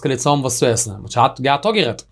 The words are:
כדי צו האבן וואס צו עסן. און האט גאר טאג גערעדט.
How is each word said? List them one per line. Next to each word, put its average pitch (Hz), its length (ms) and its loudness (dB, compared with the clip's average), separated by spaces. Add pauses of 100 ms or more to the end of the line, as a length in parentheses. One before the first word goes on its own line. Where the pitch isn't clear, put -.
כדי 135 140 0
צו 135 140 0
האבן 143 120 2
וואס 127 180 -2
צו 143 60 2
עסן. 110 260 0
און 98 140 -12 (100)
האט 120 260 2
גאר 139 160 2
טאג 214 180 0
גערעדט. 131 260 -2 (100)